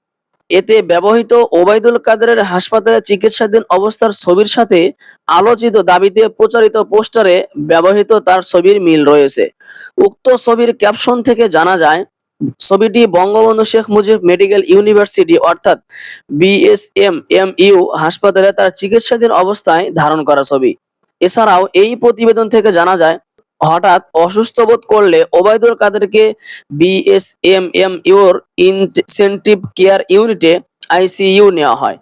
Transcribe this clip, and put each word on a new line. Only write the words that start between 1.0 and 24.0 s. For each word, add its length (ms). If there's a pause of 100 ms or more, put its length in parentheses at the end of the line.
ওবায়দুল 460
কাদেরের 460
হাসপাতালে 560
চিকিৎসাধীন 720
অবস্থার 420
ছবির 340
সাথে 320 (500)
আলোচিত 480
দাবিতে 520
প্রচারিত 540
পোস্টারে 520 (240)
ব্যবহৃত 600
তার 220
ছবির 380
মিল 240
রয়েছে। 400 (520)
উক্ত 300 (100)
ছবির 400
ক্যাপশন 460
থেকে 260
জানা 280
যায়, 240 (600)
ছবিটি 460
বঙ্গবন্ধু 580
শেখ 260
মুজিব 320
মেডিকেল 440
ইউনিভার্সিটি 720
অর্থাৎ 400 (500)
বিএসএমএমইউ 1500 (180)
হাসপাতালে 560
তার 180
চিকিৎসাধীন 640
অবস্থায় 600
ধারণ 320
করা 200
ছবি। 280 (480)
এছাড়াও 420 (120)
এই 220
প্রতিবেদন 520
থেকে 240
জানা 240
যায়, 200 (440)
হঠাৎ 420 (120)